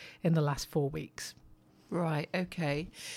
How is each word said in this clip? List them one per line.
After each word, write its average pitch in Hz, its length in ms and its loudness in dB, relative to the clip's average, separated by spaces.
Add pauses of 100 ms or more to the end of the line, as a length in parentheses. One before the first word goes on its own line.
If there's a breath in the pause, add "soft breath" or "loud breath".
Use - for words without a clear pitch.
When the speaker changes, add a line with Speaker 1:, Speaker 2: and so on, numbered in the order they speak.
(220 loud breath)
Speaker 1:
in 165 120 6
the 160 60 6
last 143 300 0
four 143 200 2
weeks. - 440 -8 (560)
Speaker 2:
Right, 160 420 0
okay. 170 560 0 (280 loud breath)